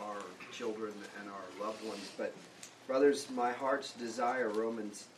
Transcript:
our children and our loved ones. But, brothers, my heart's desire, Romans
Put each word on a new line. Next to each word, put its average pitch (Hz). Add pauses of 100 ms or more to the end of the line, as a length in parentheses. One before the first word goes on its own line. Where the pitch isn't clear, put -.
our 104 (320)
children 110 (280)
and 101
our 95
loved 107
ones. 101
But, 110 (540)
brothers, 139
my 123
heart's 135
desire, 120
Romans 113 (120)